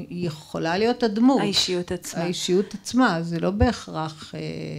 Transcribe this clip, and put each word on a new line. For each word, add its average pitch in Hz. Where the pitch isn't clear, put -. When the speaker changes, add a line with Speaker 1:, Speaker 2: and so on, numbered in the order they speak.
Speaker 1:
יכולה 165
להיות 240
הדמות. 226
Speaker 2:
האישיות 180
עצמה. 180
Speaker 1:
האישיות 180
עצמה, 208
זה 170
לא 175
בהכרח, 170
אה, 156